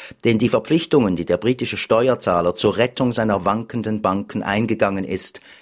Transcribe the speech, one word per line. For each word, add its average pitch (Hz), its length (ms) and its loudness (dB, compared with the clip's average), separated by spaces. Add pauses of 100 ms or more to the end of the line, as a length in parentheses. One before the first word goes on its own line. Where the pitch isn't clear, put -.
(240)
Denn 117 140 4
die 117 120 2
Verpflichtungen, 127 680 2
die 85 100 -6
der 87 120 2
britische 123 380 -2
Steuerzahler 101 800 2
zur 98 220 2
Rettung 123 340 0
seiner 107 320 0
wankenden 107 560 -2
Banken 101 420 -2
eingegangen 104 600 0
ist, - 360 -8 (220)